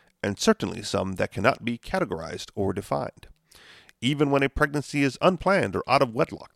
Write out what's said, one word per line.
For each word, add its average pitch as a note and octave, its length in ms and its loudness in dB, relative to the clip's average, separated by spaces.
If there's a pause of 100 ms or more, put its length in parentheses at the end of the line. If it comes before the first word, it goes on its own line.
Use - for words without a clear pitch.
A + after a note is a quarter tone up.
(240)
and G2+ 160 -2
certainly F2+ 420 0
some F#2+ 320 -2
that G2 200 -2
cannot A#2 320 0
be A#2+ 120 -4
categorized F2 800 -6
or F#2+ 160 0
defined. A#2 560 -6 (720)
Even C#3+ 320 2
when C#3 100 4
a C3+ 80 2
pregnancy D3 540 0
is C3+ 180 0
unplanned E3+ 540 2
or F#2 120 -2
out C3+ 140 4
of A#2+ 120 0
wedlock, - 420 -4